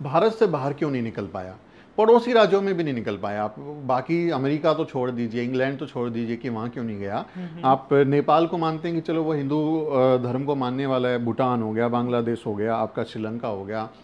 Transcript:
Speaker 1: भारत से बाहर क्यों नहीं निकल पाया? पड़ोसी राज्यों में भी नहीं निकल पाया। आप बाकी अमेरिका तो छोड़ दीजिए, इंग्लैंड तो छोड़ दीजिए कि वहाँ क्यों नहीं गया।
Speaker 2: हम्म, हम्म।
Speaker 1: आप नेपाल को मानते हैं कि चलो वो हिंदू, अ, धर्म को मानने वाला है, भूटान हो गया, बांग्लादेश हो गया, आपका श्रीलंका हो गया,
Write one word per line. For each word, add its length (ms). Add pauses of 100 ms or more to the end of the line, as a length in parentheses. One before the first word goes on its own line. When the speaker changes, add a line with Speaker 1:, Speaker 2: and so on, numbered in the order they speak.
Speaker 1:
भारत 320
से 120
बाहर 280
क्यों 180
नहीं 100
निकल 260
पाया? 300 (400)
पड़ोसी 360
राज्यों 280
में 160
भी 60
नहीं 100
निकल 240
पाया। 260
आप 120 (300)
बाकी 440
अमेरिका 440
तो 120
छोड़ 260
दीजिए, 320
इंग्लैंड 360
तो 60
छोड़ 240
दीजिए 260
कि 140
वहाँ 200
क्यों 140
नहीं 160
गया। 260 (100)
Speaker 2:
हम्म, 120
हम्म। 180
Speaker 1:
आप 280
नेपाल 540
को 100
मानते 300
हैं 140
कि 0
चलो 220
वो 100
हिंदू, 480
अ, 360
धर्म 280
को 100
मानने 300
वाला 240
है, 160
भूटान 360
हो 100
गया, 160
बांग्लादेश 580
हो 100
गया, 200
आपका 280
श्रीलंका 440
हो 180
गया, 240 (140)